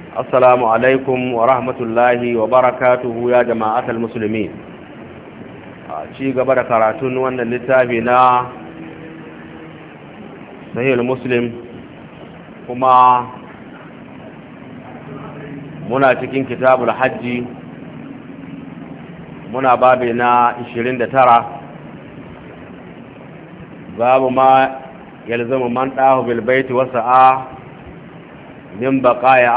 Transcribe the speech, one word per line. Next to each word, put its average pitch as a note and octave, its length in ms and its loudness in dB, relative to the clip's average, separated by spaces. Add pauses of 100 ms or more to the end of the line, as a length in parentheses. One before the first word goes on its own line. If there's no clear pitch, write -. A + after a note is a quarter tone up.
(160)
السلام B2+ 480 4
عليكم B2+ 540 2 (160)
ورحمة B2 460 0
الله A#2+ 400 2 (160)
وبركاته B2 800 2 (160)
يا B2 120 4
جماعة A#2 460 -2
المسلمين. A2 640 -4 (1400)
A D#2 300 -12
ci C3+ 160 -4
gaba B2+ 240 0
da B2 80 2
karatun A#2+ 500 0
wannan B2+ 380 -4
littafi B2 480 0
na B2 480 4 (2250)
Sahih B2+ 300 2
Muslim, B2 480 -2 (1120)
kuma B2+ 640 4 (2500)
muna B2+ 280 4
cikin B2+ 320 -6
Kitabul B2 420 2
Hajji, A#2+ 540 -4 (2000)
muna B2+ 240 2
babi B2+ 360 4
na A#2+ 520 2
ishirin A#2 340 -6
da A#2 80 -2
tara, B2 380 6 (2500)
babu B2+ 360 2
ma C3 480 4 (480)
yalzamu A#2+ 420 -2
man C3 240 -2
dahu C3 320 4
bil A#2+ 160 -2
baiti C3 320 0
wa B2+ 180 0
sa'a C3 540 4 (1300)
min C3 240 -2
baqaya B2 560 4